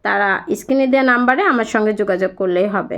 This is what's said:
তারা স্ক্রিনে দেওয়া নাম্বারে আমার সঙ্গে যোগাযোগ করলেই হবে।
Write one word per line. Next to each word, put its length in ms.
তারা 240
স্ক্রিনে 320
দেওয়া 200
নাম্বারে 300
আমার 220
সঙ্গে 280
যোগাযোগ 380
করলেই 360
হবে। 220